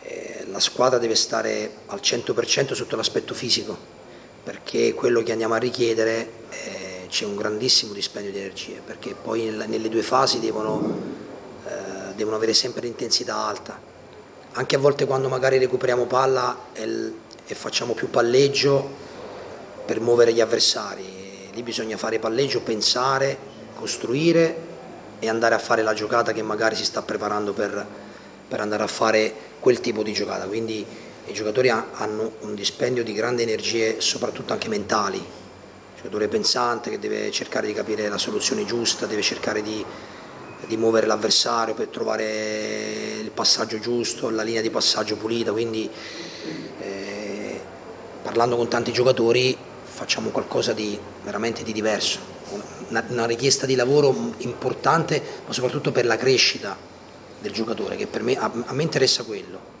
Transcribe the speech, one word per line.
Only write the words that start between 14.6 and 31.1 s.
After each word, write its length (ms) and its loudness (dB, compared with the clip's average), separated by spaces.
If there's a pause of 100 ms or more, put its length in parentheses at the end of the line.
a 20 4
volte 280 4
quando 220 2
magari 300 4
recuperiamo 480 2
palla 500 4 (160)
e 140 -8
l-, 280 -4 (320)
e 80 -8
facciamo 400 -2
più 160 -4
palleggio 800 6 (960)
per 160 -2
muovere 320 8
gli 80 4
avversari, 640 2 (480)
lì 100 -8
bisogna 340 -4
fare 220 0
palleggio, 440 2
pensare, 760 2 (380)
costruire 960 2 (500)
e 100 -2
andare 260 6
a 40 4
fare 240 4
la 120 4
giocata 380 2
che 100 -2
magari 340 2
si 80 -4
sta 180 -2
preparando 500 0
per, 340 -2 (600)
per 120 -4
andare 240 0
a 40 -2
fare 460 4 (260)
quel 200 6
tipo 220 -2
di 100 -2
giocata, 340 -2
quindi 400 -4 (400)